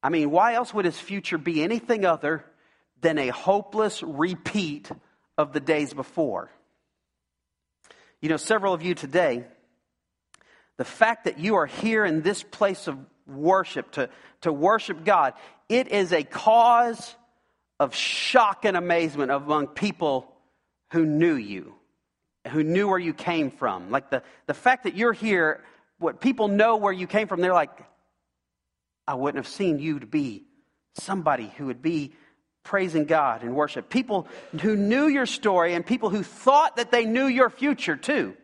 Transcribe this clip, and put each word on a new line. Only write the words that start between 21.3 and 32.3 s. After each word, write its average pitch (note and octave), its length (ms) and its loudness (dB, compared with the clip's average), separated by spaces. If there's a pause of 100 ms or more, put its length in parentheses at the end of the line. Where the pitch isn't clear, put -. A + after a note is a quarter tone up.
you, G2+ 380 -10 (760)
who D3+ 140 0
knew F3+ 240 0
where F#3+ 120 2
you E3+ 140 -4
came D#3+ 380 -2
from. F#2+ 400 -6
Like, C3+ 180 -2
the, C3 140 -2 (220)
the C#3+ 80 -4
fact B3 320 0
that E3 100 -6
you're A#3 160 0
here, F#3 520 0 (340)
what D#3+ 240 -4
people A#3 260 0
know G#3+ 300 4
where G3+ 160 0
you F3+ 140 -6
came G#3 200 0
from, F3 140 -4
they're F#3 120 2
like, D#3 180 2 (1400)
I C#3 80 -4
wouldn't C#3 280 -4
have - 80 -14
seen E3 280 -2
you D3 200 -4
to B2 60 -14
be B2 380 -4 (520)
somebody D3 640 -4
who C#3+ 100 -8
would B2 140 -8
be D3+ 320 -4 (500)